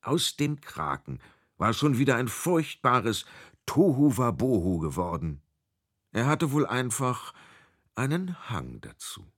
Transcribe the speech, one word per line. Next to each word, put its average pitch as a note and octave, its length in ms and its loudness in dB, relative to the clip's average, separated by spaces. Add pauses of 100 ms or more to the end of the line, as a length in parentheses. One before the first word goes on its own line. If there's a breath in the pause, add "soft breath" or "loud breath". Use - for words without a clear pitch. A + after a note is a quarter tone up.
Aus - 340 -2
dem D3 260 -2
Kraken - 580 -8 (380 soft breath)
war A2 160 2
schon C#3 240 2
wieder B2+ 200 4
ein B2 100 0
furchtbares B2 960 0 (400 loud breath)
Tohuwabohu B2 1120 4
geworden. D#2+ 640 -4 (720)
Er A2+ 160 0
hatte D3+ 240 0
wohl C#3+ 140 2
einfach B2 680 -4 (640 soft breath)
einen E3 540 -4
Hang B1+ 320 -8
dazu. - 560 -16